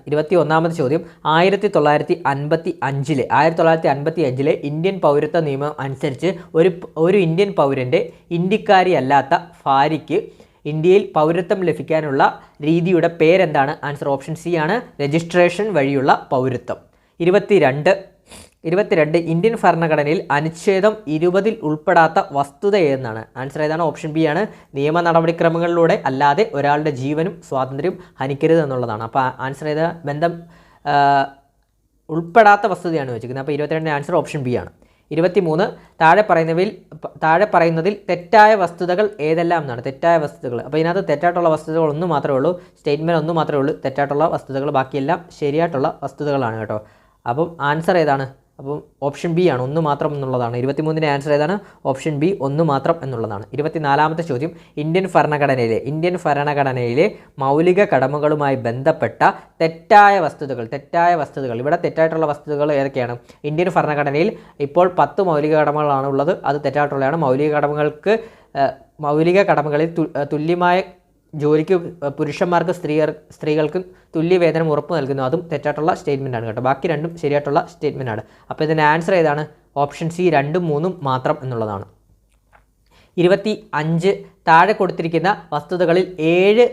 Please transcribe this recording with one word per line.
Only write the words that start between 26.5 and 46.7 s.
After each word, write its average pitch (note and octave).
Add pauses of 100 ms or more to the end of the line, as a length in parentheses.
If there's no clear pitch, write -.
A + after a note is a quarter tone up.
ഒരാളുടെ D3
ജീവനും D3+
സ്വാതന്ത്ര്യവും C#3 (220)
ഹനിക്കരുത് D#3
എന്നുള്ളതാണ്. A#2+
അപ്പോൾ A2+
ആ-, C3
ആൻസർ C#3
ഏത്? D#3 (140)
ബന്ധം, D#3+ (480)
ആ, D3 (1120)
ഉൾപ്പെടാത്ത G3+
വസ്തുതയാണ് E3+
ചോദിച്ചിരിക്കുന്നത്. B2
അപ്പോൾ D3+
ഇരുപത്തിരണ്ടിൻ്റെ D3+
ആൻസർ D3
ഓപ്ഷൻ D3
ബി B2
ആണ്. F2+ (400)
ഇരുപത്തിമൂന്ന്, E3+ (360)
താഴെ E3+
പറയുന്നവയിൽ, E3 (280)
പ-, - (120)
താഴെ E3
പറയുന്നതിൽ E3 (140)
തെറ്റായ G#3+
വസ്തുതകൾ F3+ (100)
ഏതെല്ലാം E3
എന്നാണ്. B2
തെറ്റായ E3
വസ്തുതകൾ, C3+
അപ്പോൾ C#3
ഇതിനകത്ത് F3
തെറ്റായിട്ടുള്ള E3+
വസ്തുതകൾ D#3
ഒന്ന് D#3
മാത്രമേ C#3+
ഉള്ളൂ, E3+ (160)
സ്റ്റേറ്റ്മെന്റ് D#3
ഒന്ന് D#3+
മാത്രമേ D3+
ഉള്ളൂ C#3+ (100)
തെറ്റായിട്ടുള്ള C#3+
വസ്തുതകൾ, C#3
ബാക്കിയെല്ലാം C#3+ (160)
ശരിയായിട്ടുള്ള D3+
വസ്തുതകളാണ് C3+
കേട്ടോ. G#2+ (480)